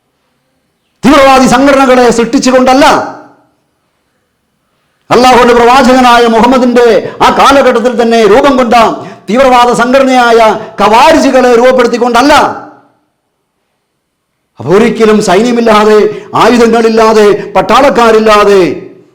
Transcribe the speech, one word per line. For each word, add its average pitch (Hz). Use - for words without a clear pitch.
തീവ്രവാദി 269
സംഘടനകളെ 254
സൃഷ്ടിച്ചുകൊണ്ടല്ല, 254
അള്ളാഹുവിന്റെ 240
പ്രവാചകനായ 240
മുഹമ്മദിന്റെ 240
ആ 247
കാലഘട്ടത്തിൽ 240
തന്നെ 226
രൂപം 262
കൊണ്ട 240
തീവ്രവാദ 247
സംഘടനയായ 240
ഖവാരിജുകളെ 254
രൂപപ്പെടുത്തിക്കൊണ്ടല്ല. 240
അപ്പൊ 120
ഒരിക്കലും 214
സൈന്യമില്ലാതെ, 214
ആയുധങ്ങളില്ലാതെ, 220
പട്ടാളക്കാരില്ലാതെ 214